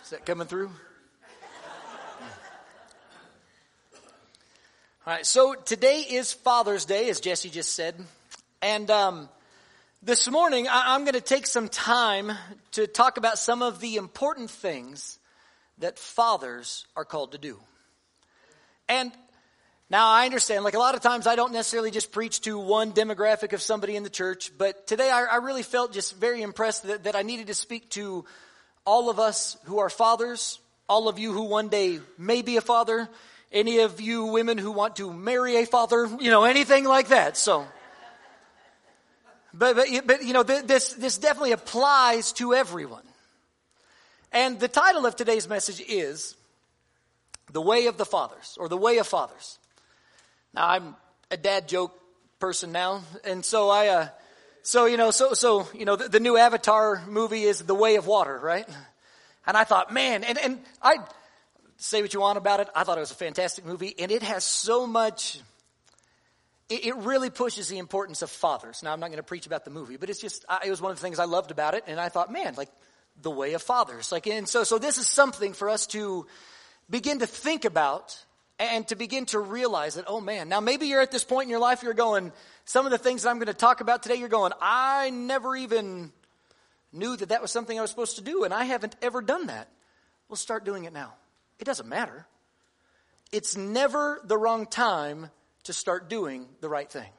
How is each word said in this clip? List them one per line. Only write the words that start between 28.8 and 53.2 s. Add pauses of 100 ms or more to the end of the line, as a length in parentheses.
all
of
us (100)
who
are
fathers, (300)
all
of
you
who
one
day (180)
may
be
a
father, (440)
any
of
you
women
who
want
to
marry
a
father, (100)
you
know,
anything
like
that.
So, (1900)
but,
but, (200)
but,
you
know,
th-,
this,
this
definitely
applies
to
everyone. (1300)
And
the
title
of
today's
message
is (1160)
The
Way
of
the
Fathers,
or
The
Way
of
Fathers. (960)
Now,
I'm (360)
a
dad
joke (380)
person
now, (220)